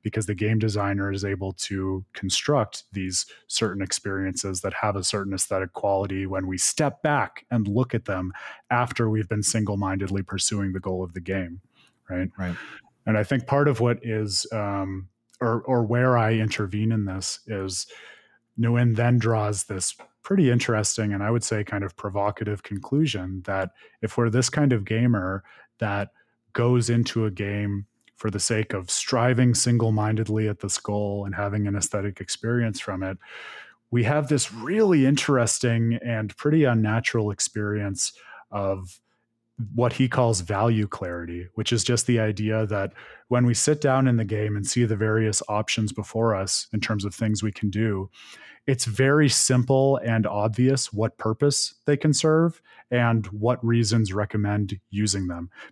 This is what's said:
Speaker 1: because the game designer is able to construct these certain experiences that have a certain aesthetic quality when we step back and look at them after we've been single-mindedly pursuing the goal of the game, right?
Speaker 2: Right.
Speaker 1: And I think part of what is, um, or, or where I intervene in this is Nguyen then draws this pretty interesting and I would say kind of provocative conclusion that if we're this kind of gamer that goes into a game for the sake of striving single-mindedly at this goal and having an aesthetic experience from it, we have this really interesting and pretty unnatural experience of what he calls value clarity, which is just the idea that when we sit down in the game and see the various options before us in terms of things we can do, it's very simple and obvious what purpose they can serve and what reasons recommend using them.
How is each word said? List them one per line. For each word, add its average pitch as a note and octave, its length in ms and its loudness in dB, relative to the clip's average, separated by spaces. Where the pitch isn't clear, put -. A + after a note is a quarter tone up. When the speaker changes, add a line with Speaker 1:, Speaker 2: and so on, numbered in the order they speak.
Speaker 1:
because G#2+ 220 -4
the G#2 100 -4
game G#2+ 240 2
designer G2+ 540 0
is G2 100 -4
able F#2+ 300 -4
to F#2+ 500 -4
construct - 800 -2
these F#2 340 -4
certain G2 360 -2
experiences F#2+ 800 -4
that F#2+ 100 -4
have G#2 240 -2
a F#2 80 -4
certain G2 300 -4
aesthetic F#2+ 400 -4
quality G2 500 -2
when F#2+ 220 -4
we F#2 100 -4
step - 460 -2
back C#3+ 480 -2
and A2 180 2
look B2 260 0
at A2 120 -4
them F#2 260 -4
after A#2+ 400 0
we've G#2+ 180 -2
been G#2+ 140 -2
single-mindedly G2 800 -2
pursuing G2 500 -4
the F#2 80 -4
goal F#2 240 -4
of E2+ 80 -12
the F2+ 80 -10
game, F2+ 400 -6
right? F#2 300 -4
Speaker 2:
Right. F2+ 180 -4
Speaker 1:
And A2 140 2
I G#2 40 2
think B2+ 240 0
part C#3+ 220 4
of A#2+ 120 0
what A#2+ 220 2
is, G#2+ 480 -2
um, G2 600 -6
or, A#2 180 0
or B2 240 0
where A#2+ 320 4
I A2+ 160 4
intervene G#2+ 580 0
in G#2+ 140 0
this F#2+ 420 -6
is F#2+ 400 -6
Nguyen A#2+ 360 4
then A#2+ 240 4
draws G#2+ 440 0
this G2 300 -6
pretty F3+ 260 4
interesting A2 640 2
and G2+ 100 -4
I G#2+ 80 0
would A#2 140 0
say G#2+ 180 -2
kind G2+ 220 -4
of F#2 120 -10
provocative G2+ 680 -4
conclusion G2 840 -2
that F#2+ 240 -2
if A2 160 -4
we're A#2 120 2
this B2 200 2
kind C#3+ 220 2
of G#2 120 0
gamer G#2 600 0
that G2+ 300 -2
goes A#2+ 360 4
into A#2+ 340 2
a G#2+ 60 0
game G2+ 560 -4
for G#2+ 160 -4
the G2+ 80 -4
sake A2 320 0
of F2+ 180 -6
striving B2 640 2
single-mindedly A2 960 2
at G2+ 100 -4
this - 180 -6
goal G2+ 480 -4
and G2 120 -6
having G2+ 320 -2
an G2+ 80 -2
aesthetic G2 440 -4
experience A2+ 600 -2
from F#2+ 240 -6
it, F#2+ 120 -6
we A#2+ 100 4
have C#3+ 260 2
this D3 240 0
really D#3+ 540 4
interesting A#2 880 2
and G#2+ 320 -4
pretty D3+ 280 4
unnatural A2 680 2
experience G#2 840 -4
of G2 500 -6
what A#2+ 180 2
he C3 160 2
calls A2+ 320 2
value G#2+ 480 2
clarity, F2 640 -8
which G#2+ 180 -2
is A2+ 120 0
just A#2+ 240 0
the A#2+ 100 4
idea A2 480 0
that G2 260 -4
when B2 180 4
we A#2+ 80 4
sit D3+ 260 2
down C3 280 4
in A#2+ 80 4
the A2+ 80 2
game G#2 320 -2
and G2+ 100 -4
see A#2+ 180 2
the A2 120 0
various A2 520 2
options G#2+ 440 -2
before A2 420 0
us F#2+ 380 -4
in G#2+ 80 0
terms G2+ 240 -2
of G2+ 100 -6
things G#2+ 260 0
we G#2 120 -2
can G#2 180 -2
do, G2 400 0
it's C3 160 0
very C3+ 460 4
simple C3+ 720 4
and A2+ 220 2
obvious A2 680 0
what G#2+ 240 -2
purpose - 580 0
they D3 100 4
can D3+ 160 2
serve D#3+ 480 2
and A#2 380 2
what G#2+ 360 -2
reasons A2+ 480 2
recommend G#2 640 -2
using G2+ 360 -2
them. F2 220 -8